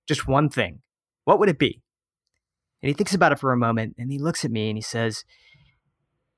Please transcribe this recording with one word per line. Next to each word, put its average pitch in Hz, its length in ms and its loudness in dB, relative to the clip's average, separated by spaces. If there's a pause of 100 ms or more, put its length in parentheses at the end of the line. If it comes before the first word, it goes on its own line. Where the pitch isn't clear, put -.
just - 220 -2
one 139 220 4
thing, 92 320 -4 (420)
what 156 160 4
would 202 80 4
it 160 100 0
be?" - 240 0 (1000)
And - 60 -4
he 143 80 0
thinks 202 180 -2
about 170 200 4
it 139 80 -2
for 135 100 0
a 123 60 4
moment, 113 420 0
and 123 140 -8
he 139 80 -6
looks 160 240 -4
at 123 80 -2
me 110 180 -2
and 107 80 -4
he 107 40 -10
says, 113 420 -4 (1120)